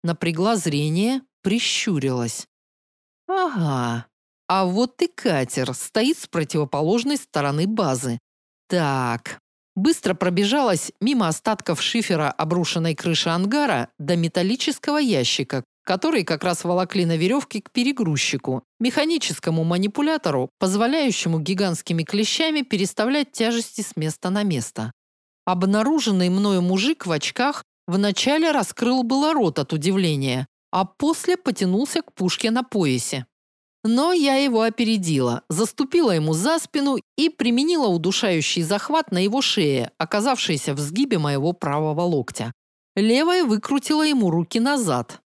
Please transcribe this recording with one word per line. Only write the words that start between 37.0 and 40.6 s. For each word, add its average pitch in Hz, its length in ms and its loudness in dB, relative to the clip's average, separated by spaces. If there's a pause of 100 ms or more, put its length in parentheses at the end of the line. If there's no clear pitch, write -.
и 320 120 2
применила 277 580 0
удушающий 175 760 0
захват 220 500 -2
на 180 80 0
его 208 220 2
шее, 143 560 0
оказавшийся 190 760 -2